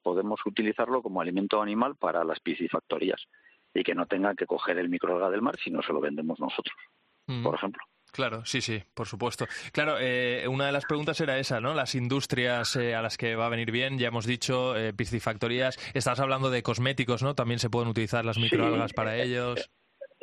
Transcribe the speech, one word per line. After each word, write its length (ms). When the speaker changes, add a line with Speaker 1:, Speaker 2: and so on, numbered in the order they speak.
Speaker 1:
podemos 420
utilizarlo 560
como 200
alimento 420
animal 340
para 280
las 160
piscifactorías 840
y 100
que 120
no 120
tengan 300
que 100
coger 320
el 120
microalga 400
del 120
mar, 200
sino 200
se 100
lo 80
vendemos 400
nosotros, 360
Speaker 2:
Mm. 140
Speaker 1:
por 140
ejemplo. 260
Speaker 2:
Claro, 320
sí, 160
sí, 200
por 140
supuesto. 380
Claro, 260
eh, 500
una 180
de 60
las 140
preguntas 340
era 180
esa, 220
¿no? 140
Las 220
industrias, 800
eh, 180
a 80
las 160
que 160
va 120
a 40
venir 220
bien, 260
ya 100
hemos 180
dicho, 500
eh, 180
piscifactorías. 800
Estabas 280
hablando 300
de 120
cosméticos, 640
¿no? 100
También 240
se 100
pueden 200
utilizar 360
las 120
Speaker 1:
Sí, 60
Speaker 2:
microalgas 500
para 240
Speaker 1:
eh, 80
Speaker 2:
ellos. 340
Speaker 1:
eh, 60